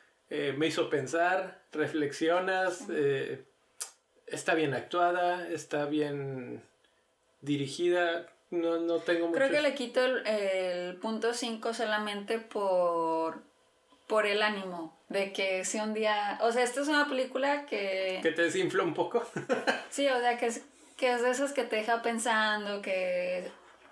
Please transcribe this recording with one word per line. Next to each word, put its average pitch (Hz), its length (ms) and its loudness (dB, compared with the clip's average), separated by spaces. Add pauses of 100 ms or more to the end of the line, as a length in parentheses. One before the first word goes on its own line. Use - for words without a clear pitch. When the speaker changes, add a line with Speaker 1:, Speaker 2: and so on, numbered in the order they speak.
(300)
Speaker 1:
eh, 143 280 -2
me 156 100 2
hizo 135 220 0
pensar, 165 720 0 (100)
reflexionas, 170 1080 2
Speaker 2:
Sí. 214 120 -12
Speaker 1:
eh, 139 540 0 (800)
está 170 300 -2
bien 151 180 2
actuada, 175 760 0
está 151 360 -4
bien 139 760 -4 (800)
dirigida, 170 840 0 (220)
no, 165 300 0
no 170 200 2
tengo 170 320 0
Speaker 2:
Creo 269 160 2
Speaker 1:
muchos - 40 0
Speaker 2:
que 294 100 2
le 277 140 2
quito 254 280 0
el, 254 220 0
el 185 720 -2
punto 220 360 -2
cinco 226 400 -4
solamente 214 680 -2
por, 170 1040 0 (640)
por 214 180 2
el 208 160 2
ánimo, 185 560 -2 (120)
de 196 240 0
que 190 320 -2
si 220 140 -2
un 214 140 -2
día, 214 480 0
o 233 100 4
sea, 247 120 4
esta 247 180 0
es 285 60 -2
una 294 200 4
película 269 580 0
que 190 580 -2
Speaker 1:
¿Que 165 80 4
te 165 120 2
desinfla 175 400 2
un 165 100 0
poco? - 300 0 (120)
<laughs> - 540 -2
Speaker 2:
Sí, 277 180 0
o 254 120 2
sea, 240 180 2
que 240 100 0
es, 226 160 -4 (340)
que 254 160 2
es 240 80 0
de 247 80 4
esas 269 240 0
que 254 100 0
te 233 140 -4
deja 226 240 2
pensando, 214 800 0
que, 180 680 -2 (420)